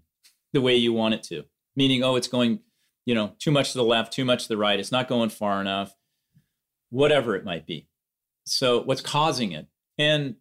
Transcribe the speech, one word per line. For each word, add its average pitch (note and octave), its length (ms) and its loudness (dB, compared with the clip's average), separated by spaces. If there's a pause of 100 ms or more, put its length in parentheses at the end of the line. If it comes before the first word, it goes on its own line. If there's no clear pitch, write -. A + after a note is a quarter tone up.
(540)
the C#3 80 2
way B2+ 140 4
you A#2 180 4
want A2 180 2
it - 120 -4
to? D#2 200 -10 (320)
Meaning, C3 260 2
oh, B2+ 140 2
it's B2 120 -2
going, A#2 320 0 (440)
you A#2+ 100 0
know, G#2+ 240 -2
too - 120 -2
much C#3 220 2
to B2+ 60 -6
the B2 60 2
left, A2+ 300 2
too C3+ 100 -2
much B2 200 0
to - 40 -10
the A2 80 -2
right. G#2 240 2
It's G2 120 -8
not B2+ 160 0
going A#2+ 200 0
far G2+ 320 -4
enough, G2 340 -4 (960)
whatever C3 480 2
it - 80 -8
might E2+ 220 -8
be. D#2 200 -10 (580)
So B2 380 0
what's C3 180 -2
causing C3 520 -2
it? D2+ 160 -12 (300)
And D3+ 420 0